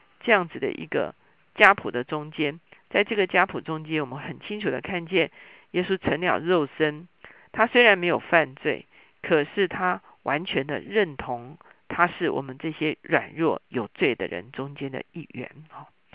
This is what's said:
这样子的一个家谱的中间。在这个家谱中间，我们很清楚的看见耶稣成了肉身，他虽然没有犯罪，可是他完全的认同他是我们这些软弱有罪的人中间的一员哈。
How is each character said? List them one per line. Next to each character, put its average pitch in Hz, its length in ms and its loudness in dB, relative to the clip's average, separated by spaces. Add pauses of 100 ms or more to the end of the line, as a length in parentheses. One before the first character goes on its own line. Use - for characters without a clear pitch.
(200)
这 240 120 4
样 180 160 4
子 - 100 -12
的 123 140 -2
一 - 140 -10
个 123 280 -4 (400)
家 202 200 8
谱 - 180 -6
的 123 100 -2
中 151 300 -6
间。 156 280 -2 (280)
在 202 160 2
这 220 100 -4
个 202 140 2
家 185 180 4
谱 131 140 -6
中 160 240 -8
间， 156 160 -2
我 139 60 -4
们 127 120 -10
很 135 220 -12
清 208 200 -8
楚 196 100 -2
的 127 100 -4
看 175 260 -6
见 170 240 2 (400)
耶 180 140 0
稣 190 120 0
成 151 240 -2
了 165 180 2
肉 160 380 2
身， 156 300 -2 (460)
他 - 140 4
虽 240 180 6
然 202 140 8
没 175 100 0
有 143 100 2
犯 147 380 2
罪， - 300 -4 (360)
可 151 220 2
是 185 240 0
他 180 320 -2 (220)
完 147 220 -2
全 143 220 -2
的 139 140 -4
认 170 360 -2
同 120 420 -10 (300)
他 170 180 2
是 170 240 -2
我 - 100 -2
们 135 180 -10
这 160 120 -6
些 156 320 -4
软 123 320 0
弱 156 340 0
有 113 200 -6
罪 139 260 0
的 95 140 -4
人 92 240 -10
中 139 220 -10
间 139 180 -10
的 131 100 -8 (100)
一 170 200 -12
员 - 180 -12 (180)
哈。 - 200 -18 (260)